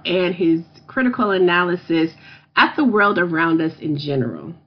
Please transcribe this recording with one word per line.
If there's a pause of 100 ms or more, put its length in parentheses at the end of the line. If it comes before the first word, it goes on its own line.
and
his (260)
critical
analysis (460)
at
the
world
around
us (100)
in
general (140)